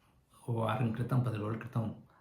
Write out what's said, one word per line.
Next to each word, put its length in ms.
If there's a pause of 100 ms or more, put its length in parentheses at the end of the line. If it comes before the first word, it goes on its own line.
(480)
వారం 440
క్రితం, 280
పది 160
రోజుల 220
క్రితం 360 (260)